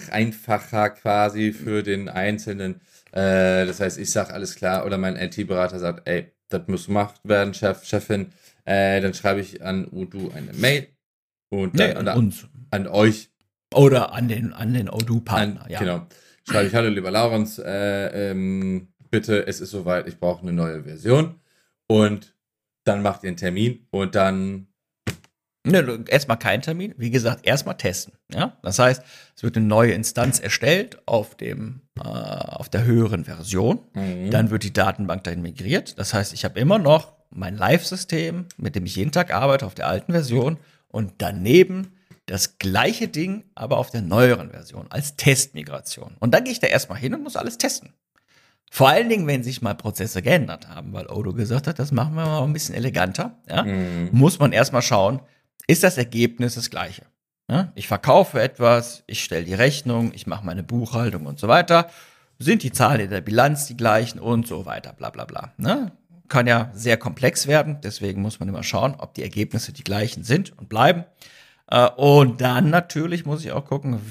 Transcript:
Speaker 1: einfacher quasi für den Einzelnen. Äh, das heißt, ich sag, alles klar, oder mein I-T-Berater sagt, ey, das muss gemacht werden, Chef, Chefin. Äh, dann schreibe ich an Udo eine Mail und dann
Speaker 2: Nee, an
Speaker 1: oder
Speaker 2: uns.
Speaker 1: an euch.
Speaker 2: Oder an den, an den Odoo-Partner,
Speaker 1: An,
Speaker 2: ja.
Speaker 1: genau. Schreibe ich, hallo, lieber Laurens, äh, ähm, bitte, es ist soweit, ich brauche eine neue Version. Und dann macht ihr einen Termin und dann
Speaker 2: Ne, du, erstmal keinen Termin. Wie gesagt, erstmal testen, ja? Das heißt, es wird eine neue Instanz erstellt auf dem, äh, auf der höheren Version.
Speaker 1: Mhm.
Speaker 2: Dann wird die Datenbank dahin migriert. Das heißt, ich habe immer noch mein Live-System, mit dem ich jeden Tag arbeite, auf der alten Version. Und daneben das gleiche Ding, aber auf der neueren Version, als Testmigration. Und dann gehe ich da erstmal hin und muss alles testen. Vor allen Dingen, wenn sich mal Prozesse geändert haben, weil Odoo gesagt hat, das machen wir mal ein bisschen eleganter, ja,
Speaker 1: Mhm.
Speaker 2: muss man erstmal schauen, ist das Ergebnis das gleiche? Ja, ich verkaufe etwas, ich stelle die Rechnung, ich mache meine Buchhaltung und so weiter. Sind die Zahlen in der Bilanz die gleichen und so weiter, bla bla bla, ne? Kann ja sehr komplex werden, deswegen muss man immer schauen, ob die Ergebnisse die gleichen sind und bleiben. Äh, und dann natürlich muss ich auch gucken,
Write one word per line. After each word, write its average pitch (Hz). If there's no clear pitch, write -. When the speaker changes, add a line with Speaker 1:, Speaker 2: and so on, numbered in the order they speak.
Speaker 1:
einfacher 110
quasi 104
für 107
den 98
Einzelnen. 98
Äh, 92
das 90
heißt, 92
ich 95
sag, 101
alles 95
klar, 92
oder 98
mein 95
I-T-Berater 92
sagt, 85
ey, 85
das 90
muss 92
gemacht 101
werden, 101
Chef, 98
Chefin. 98
Äh, 98
dann 95
schreibe 101
ich 90
an 92
Udo 92
eine 73
Mail 135
und 95
dann 110
Speaker 2:
Nee, -
an -
Speaker 1:
oder 101
Speaker 2:
uns. 110
Speaker 1:
an 98
euch. 107
Speaker 2:
Oder 131
an 120
den, 117
an 120
den 113
Odoo-Partner, 113
Speaker 1:
An, -
Speaker 2:
ja. 85
Speaker 1:
genau. 87
Schreibe 101
ich, 95
hallo, 117
lieber 95
Laurens, 110
äh, 98
ähm, 95
bitte, 107
es 95
ist 95
soweit, 90
ich 85
brauche 87
eine 90
neue 82
Version. 113
Und 107
dann 101
macht 101
ihr 95
einen 85
Termin 101
und 98
dann 95
Speaker 2:
Ne, 175
du, 117
erstmal 139
keinen 110
Termin. 175
Wie 117
gesagt, 117
erstmal -
testen, -
ja? 190
Das -
heißt, 127
es -
wird 117
eine 110
neue 110
Instanz 120
erstellt 175
auf 107
dem, 113
äh, -
auf -
der 113
höheren 110
Version. 92
Speaker 1:
Mhm. 95
Speaker 2:
Dann 107
wird 107
die 101
Datenbank 98
dahin 87
migriert. 95
Das -
heißt, 101
ich -
habe -
immer 170
noch 156
mein 95
Live-System, 170
mit -
dem 90
ich 92
jeden 98
Tag -
arbeite, 131
auf 92
der -
alten 95
Version. 139
Und 104
daneben 165
das -
gleiche 190
Ding, 190
aber 135
auf 117
der 117
neueren 101
Version, -
als -
Testmigration. -
Und 120
dann 208
gehe 254
ich 233
da -
erstmal -
hin 123
und 302
muss -
alles -
testen. -
Vor 135
allen 220
Dingen, 196
wenn 135
sich 120
mal 101
Prozesse 98
geändert 117
haben, 82
weil -
Odoo 101
gesagt 117
hat, 160
das 143
machen 139
wir 160
mal 156
ein 147
bisschen -
eleganter, 117
ja, 92
Speaker 1:
Mhm. 90
Speaker 2:
muss 131
man 139
erstmal 117
schauen, 110
ist 175
das 185
Ergebnis 117
das 113
gleiche? 87
Ja, 175
ich 101
verkaufe 135
etwas, 117
ich -
stelle 85
die 87
Rechnung, 120
ich -
mache 101
meine 90
Buchhaltung 113
und 71
so 101
weiter. 170
Sind 185
die 123
Zahlen 127
in 98
der 98
Bilanz 127
die 120
gleichen 117
und 117
so 87
weiter, 55
bla -
bla 58
bla, -
ne? 226
Kann 123
ja 117
sehr 113
komplex -
werden, 147
deswegen 98
muss 107
man 95
immer 98
schauen, 139
ob -
die -
Ergebnisse -
die -
gleichen 101
sind 160
und 98
bleiben. 160
Äh, 123
und 139
dann 127
natürlich 170
muss 151
ich -
auch -
gucken, 139